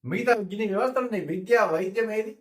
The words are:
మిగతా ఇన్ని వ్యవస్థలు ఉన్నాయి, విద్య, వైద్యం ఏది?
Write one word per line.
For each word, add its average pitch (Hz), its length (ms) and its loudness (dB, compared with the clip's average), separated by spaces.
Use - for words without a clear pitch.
మిగతా 233 300 2
ఇన్ని 214 200 -2
వ్యవస్థలు 254 340 0
ఉన్నాయి, 190 240 -4
విద్య, 202 320 4
వైద్యం 196 360 -2
ఏది? 220 220 -6